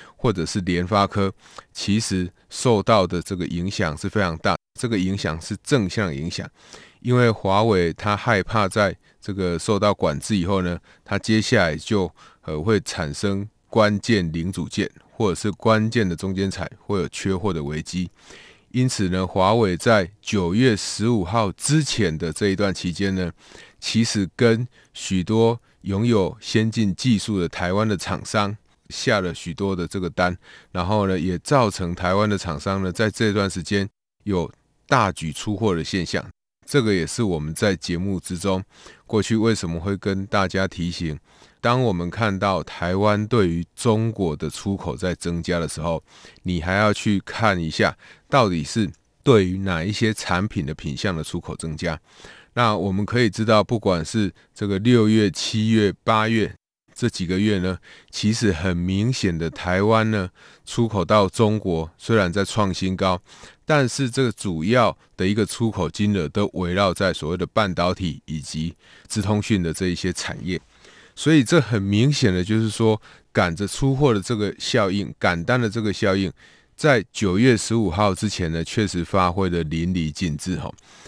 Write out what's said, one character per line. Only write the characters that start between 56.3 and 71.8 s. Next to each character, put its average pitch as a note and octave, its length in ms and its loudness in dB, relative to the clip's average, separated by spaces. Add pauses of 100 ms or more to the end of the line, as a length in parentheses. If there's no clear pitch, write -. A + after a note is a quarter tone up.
这 A#2+ 160 -2
几 - 160 -6
个 F#2 140 0
月 G#2 180 2
呢， F2+ 220 -2 (320)
其 G#2+ 200 0
实 A2 200 2
很 F2 260 0
明 F#2+ 340 0
显 F#2 240 -2
的， E2 140 -2
台 F2+ 320 -2
湾 A2 300 2
呢， F#2+ 180 -2 (360)
出 A#2 220 -2
口 G2 160 0
到 G#2 240 4
中 G#2+ 300 2
国 E2 400 -2
虽 - 180 0
然 F#2 160 4
在 G2 120 0
创 G2 280 0
新 F#2 240 -2
高， F#2 240 0 (460)
但 C#3+ 220 2
是 C3 220 -2
这 C3 140 0
个 A#2 80 0
主 E2 320 -4
要 A2 320 4 (200)
的 F#2 100 -2
一 G2+ 80 2
个 G#2 120 2
出 A2+ 260 -2
口 E2+ 180 -2
金 G#2 280 0
额 D#2 100 -2
都 G2 280 0
围 F2+ 180 -2
绕 F#2+ 200 2
在 F#2 200 0
所 D2+ 160 -6
谓 F2+ 80 -2
的 F2 80 -2
半 G2+ 280 0
导 F2 200 0
体 D2+ 320 -6
以 D#2 160 -6
及 D#2 340 -6 (320)
资 G#2+ 140 -4
通 G#2 200 0
讯 F#2 220 0
的 E2 80 -2
这 F#2 160 -2
一 F2+ 80 0
些 F#2 160 -2
产 - 340 -6
业。 F2 140 -4 (560)
所 - 180 2
以 D3 100 8
这 D#3+ 180 4
很 A2+ 200 0